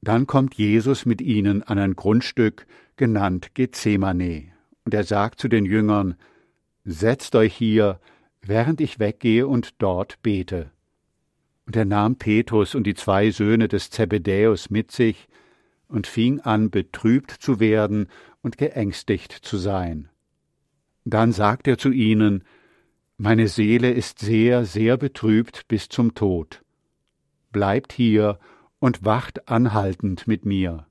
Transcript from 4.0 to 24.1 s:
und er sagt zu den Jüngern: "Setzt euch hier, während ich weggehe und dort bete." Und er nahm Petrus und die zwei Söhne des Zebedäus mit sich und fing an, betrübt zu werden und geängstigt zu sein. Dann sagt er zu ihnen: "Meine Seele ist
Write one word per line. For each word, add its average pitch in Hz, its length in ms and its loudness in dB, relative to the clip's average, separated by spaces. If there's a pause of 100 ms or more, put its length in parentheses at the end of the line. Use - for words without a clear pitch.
und - 80 -4
er 104 100 0
sagt 101 360 -2
zu - 80 -4
den 110 180 2
Jüngern: 104 500 0 (680)
"Setzt 104 520 -2
euch 110 200 4
hier, 107 440 2 (420)
während 117 400 -2
ich - 180 -6
weggehe 110 480 0
und 131 340 -4
dort 95 400 -2
bete." 92 500 -4 (920)
Und 113 100 -8
er 110 100 2
nahm 104 320 0
Petrus 110 580 0
und 123 100 -2
die 98 100 -2
zwei 101 360 0
Söhne 107 360 2
des 98 220 -4
Zebedäus 101 800 0
mit 104 220 -4
sich - 380 -2 (580)
und 101 200 -6
fing 123 340 -2
an, 107 280 0
betrübt 113 640 -2
zu 117 300 -2
werden 107 460 0 (340)
und 117 160 -8
geängstigt 104 760 -4
zu - 260 -12
sein. 87 520 -6 (960)
Dann 113 260 2
sagt 104 340 0
er 127 120 2
zu 135 140 0
ihnen: 107 520 2 (720)
"Meine 110 320 2
Seele 117 440 2
ist - 280 -4